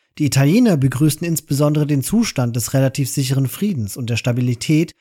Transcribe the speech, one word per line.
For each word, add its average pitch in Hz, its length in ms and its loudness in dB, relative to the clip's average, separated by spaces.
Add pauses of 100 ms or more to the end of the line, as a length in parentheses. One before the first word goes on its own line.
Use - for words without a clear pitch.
(180)
Die 151 80 0
Italiener 160 500 4
begrüßten 143 500 0
insbesondere 151 600 0
den 143 160 0
Zustand 131 540 -2
des - 160 -4
relativ 135 360 0
sicheren 135 380 -2
Friedens 131 480 -4
und 120 140 -8
der 117 80 -2
Stabilität, 127 840 0